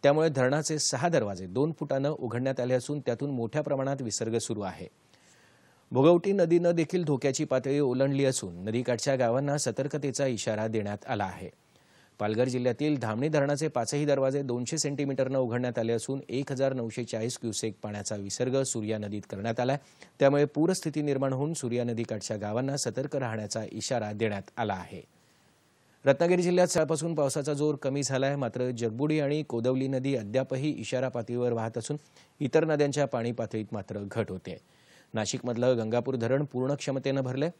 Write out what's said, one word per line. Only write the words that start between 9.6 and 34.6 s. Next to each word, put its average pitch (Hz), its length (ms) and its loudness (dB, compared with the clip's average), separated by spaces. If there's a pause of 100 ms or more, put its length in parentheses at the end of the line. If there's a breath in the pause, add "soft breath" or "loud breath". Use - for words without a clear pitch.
इशारा 110 420 0
देण्यात 104 300 -2 (100)
आला 107 160 0
आहे. 90 260 -8 (680 soft breath)
पालघर 107 280 2
जिल्ह्यातील 127 520 0
धामणी 117 280 -2
धरणाचे 147 400 2
पाचही 143 380 -2
दरवाजे 135 360 2
दोनशे 123 360 -2
सेंटीमीटरनं 139 640 0
उघडण्यात 123 400 0
आले 113 140 2
असून 135 360 -2
एक 135 220 -4
हजार 135 220 0
नऊशे 120 300 -4
चाळीस 117 340 -4
क्युसेक 110 360 -4 (100)
पाण्याचा 104 320 -6
विसर्ग 127 480 -2
सूर्या 110 340 -2
नदीत 104 320 -6
करण्यात 113 300 -4
आलाय. 131 180 2 (420 loud breath)
त्यामुळे 143 260 6
पूरस्थिती 156 560 0
निर्माण 135 320 0
होऊन 147 200 -2
सूर्या 120 300 -2
नदीकाठच्या 113 540 -4
गावांना 120 400 -2
सतर्क 135 380 -4
राहण्याचा 110 560 -4
इशारा 110 400 -2
देण्यात 104 300 0 (160)
आला 104 160 0
आहे. 92 280 -8 (1040 soft breath)
रत्नागिरी 170 360 6
जिल्ह्यात 180 260 4
सकाळपासून 160 480 0
पावसाचा 147 380 0
जोर 147 220 2
कमी 139 280 -2
झालाय, 135 320 0
मात्र 127 360 -2
जगबुडी 120 480 0
आणि 147 240 0
कोदवली 131 440 0
नदी 135 280 0
अद्यापही 131 540 -2
इशारा 127 400 -4
पातळीवर 120 420 -2
वाहत 113 260 -2
असून 147 200 -4 (420 soft breath)
इतर 156 260 4
नद्यांच्या 147 400 2
पाणी 120 260 -2
पातळीत 110 400 -4
मात्र 101 280 -6 (120)
घट 107 200 -4
होते. 92 260 -10 (560 soft breath)